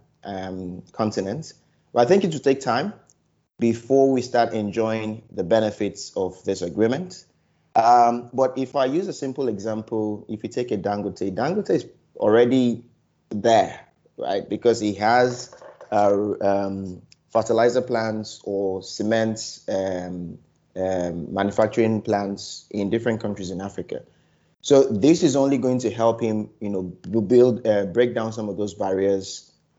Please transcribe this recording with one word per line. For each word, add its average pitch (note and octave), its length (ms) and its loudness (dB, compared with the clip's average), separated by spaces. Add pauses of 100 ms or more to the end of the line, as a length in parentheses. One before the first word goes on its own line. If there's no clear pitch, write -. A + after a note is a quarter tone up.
(240)
um, F#2 680 -10
continent, G#2+ 600 -4 (400)
but A#2+ 120 6
I - 0 -
think F#3+ 180 4
it E3+ 80 0
will D3 80 -4
take C3+ 220 0
time C3+ 320 -2 (680)
before C3+ 520 2
we B2+ 100 0
start A#2 320 0
enjoying A2 800 -4
the G2 120 -6
benefits G#2 720 -2
of F#2 280 -6
this F#2+ 180 -4
agreement. A2+ 640 -2 (500)
Um, A#2+ 580 4
but C3 240 0
if C3 180 -4
I C3+ 100 2
use E3 220 -2
a E3 60 -6
simple C3+ 340 -6
example, G#2+ 800 -4
if G#2+ 160 -10
you G#2+ 60 -6
take B2 220 -4
a G#2+ 60 -2
Dangote, G2 560 -4
Dangote D#3+ 360 -2
is F3 180 0 (300)
already A#2+ 680 4 (460)
there, G#2+ 500 2 (380)
right? A#2+ 300 -4
Because A2+ 320 2
he G#2 160 -2
has, B2 600 0 (360)
uh, G#2 500 2
um, G2 600 -2 (300)
fertilizer A#2 500 2
plants A2 600 -4
or G2 400 -4
cement, A2 760 -2 (100)
um, F2+ 680 -4 (380)
um, F2+ 580 -4
manufacturing G#2 680 0
plants G2+ 720 -6
in G2+ 180 -4
different A2+ 320 -2
countries G2 300 -6
in F2+ 100 -8
Africa. F2+ 420 -10 (580)
So C#3 220 6
this C#3 400 4
is C#3 120 4
only C#3 220 2
going B2+ 220 0
to A#2+ 100 0
help A#2 320 2
him, G#2+ 280 -2 (100)
you G#2 100 -6
know, F#2+ 140 -4
bu-, F#2 380 -4
build, A#2+ 440 6
uh, G#2 200 2
break A#2 280 0
down A2+ 200 -4
some G#2+ 160 -6
of F#2 80 -6
those G#2 160 -4
barriers G2 760 -2 (280)